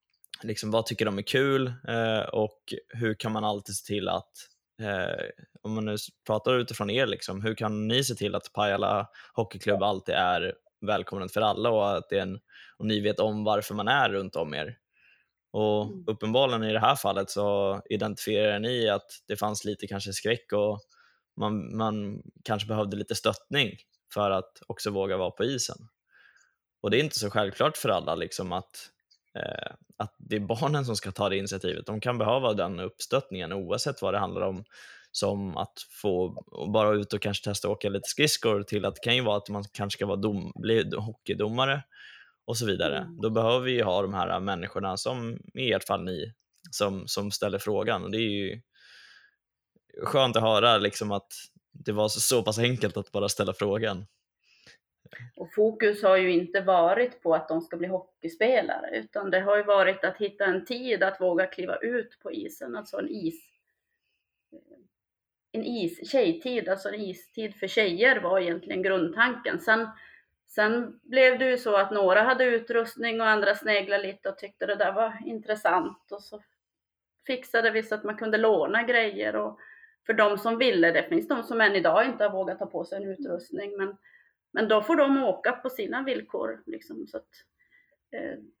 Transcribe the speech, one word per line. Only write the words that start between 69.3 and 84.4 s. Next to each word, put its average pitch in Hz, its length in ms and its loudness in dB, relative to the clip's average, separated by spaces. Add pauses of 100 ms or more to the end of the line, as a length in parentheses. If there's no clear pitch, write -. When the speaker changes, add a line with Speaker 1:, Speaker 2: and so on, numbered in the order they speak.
Speaker 2:
Sen, 226 280 2 (600)
sen 226 560 0
blev 254 360 6
det 262 100 2
ju 254 80 2
så 226 180 2
att 196 160 4
några 202 300 6
hade 254 240 4
utrustning 233 760 0
och 226 60 2
andra 214 280 4
sneglade 202 480 2
lite 196 260 -6
och 196 80 -6
tyckte - 280 -8
det 202 100 0
där 190 160 2
var 214 340 0
intressant, 214 840 -2
och 202 120 -12
så 208 180 -18 (840)
fixade 226 440 2
vi 220 120 0
så 220 120 -4
att 214 80 -6
man 214 140 -6
kunde 214 200 0
låna 214 460 4
grejer, 214 520 0
och 214 240 -4 (500)
för 220 40 0
de 208 240 6
som 226 200 0
ville, 190 340 6
det - 180 4
finns - 180 2
de 240 160 0
som 226 180 -2
än 202 140 6
idag 180 300 6
inte 247 180 0
har 202 80 4
vågat 190 280 -4
ta 196 60 -4
på 170 200 -6
sig 196 120 -8
en 196 120 -6
utrustning, 202 680 -6
men, 202 200 -4 (560)